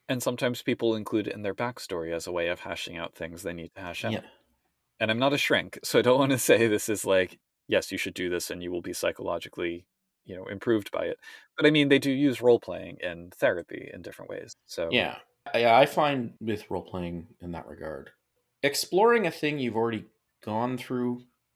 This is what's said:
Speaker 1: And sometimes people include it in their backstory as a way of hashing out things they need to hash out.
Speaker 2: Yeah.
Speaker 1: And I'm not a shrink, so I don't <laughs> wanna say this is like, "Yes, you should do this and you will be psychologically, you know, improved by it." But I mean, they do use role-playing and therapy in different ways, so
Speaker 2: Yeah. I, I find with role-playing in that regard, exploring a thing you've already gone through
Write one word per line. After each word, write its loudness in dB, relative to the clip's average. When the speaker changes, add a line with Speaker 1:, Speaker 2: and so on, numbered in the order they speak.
Speaker 1:
And -4
sometimes -2
people 0
include -2
it -6
in -10
their -4
backstory -6
as -4
a -6
way -2
of -4
hashing -8
out -10
things -12
they -6
need -12
to -16
hash -10
out. -2
Speaker 2:
Yeah. -4
Speaker 1:
And 2
I'm 0
not 4
a 0
shrink, 0
so 4
I 6
don't 6
<laughs> -
wanna 4
say 6
this 2
is -2
like, 2
"Yes, 0
you -4
should -6
do -4
this -4
and -8
you -6
will -6
be -8
psychologically, -4
you -12
know, -12
improved 0
by -2
it." -4
But 2
I 10
mean, 4
they 8
do 2
use 2
role-playing 2
and -8
therapy -2
in -16
different -14
ways, -12
so -4
Speaker 2:
Yeah. 2
I, 2
I 8
find 0
with -4
role-playing -6
in -10
that -10
regard, -12
exploring 4
a 0
thing -2
you've -2
already 0
gone -2
through -2